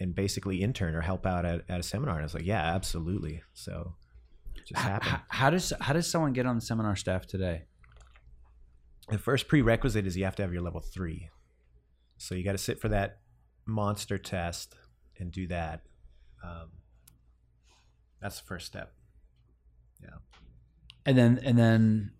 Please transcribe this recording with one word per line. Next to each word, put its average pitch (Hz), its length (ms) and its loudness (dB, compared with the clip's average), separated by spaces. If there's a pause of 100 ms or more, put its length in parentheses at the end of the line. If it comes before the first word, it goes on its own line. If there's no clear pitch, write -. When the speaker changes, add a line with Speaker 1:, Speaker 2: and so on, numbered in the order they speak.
Speaker 1:
and 90 140 -2
basically 98 480 -2
intern 98 320 0
or 82 80 -2
help 92 240 -2
out 90 180 0
at, 85 240 -2
at 90 100 -4
a 87 40 -4
seminar. 113 320 -4
And 76 80 -2
I - 20 -4
was 78 100 -6
like, 80 120 -6
"Yeah, 98 180 0
absolutely." 82 800 -2 (100)
So 87 420 -10 (640)
it - 100 -16
just - 140 -6
Speaker 2:
H-, 123 60 -2
Speaker 1:
happened. 104 300 -2
Speaker 2:
h-, - 120 -10
how 135 220 2
does, 175 300 0
how 135 120 0
does 165 140 2
someone 156 260 2
get 123 140 0
on 123 100 2
the 113 60 -2
seminar 110 340 0
staff 92 300 -2
today? 90 380 -4 (1500)
Speaker 1:
The 104 80 0
first 131 300 0
prerequisite 113 580 4
is 90 100 -4
you 95 80 0
have 95 120 -2
to 101 60 -2
have 90 100 -2
your 87 100 -4
level 85 180 -6
three. 82 480 -8 (880)
So - 180 -10
you 90 80 -4
gotta 98 160 0
sit - 220 -4
for 113 80 -2
that 98 320 0 (460)
monster 104 520 -2
test - 560 -6 (440)
and 90 120 -8
do 92 180 -6
that. 82 340 -6 (600)
Um, 82 280 -14 (1500)
that's 98 200 -10
the - 60 -20
first 85 200 -10
step. - 280 -14 (1080)
Yeah. - 60 -20 (960)
Speaker 2:
And 135 100 6
then, 120 280 8
and 120 140 4
then, 110 600 6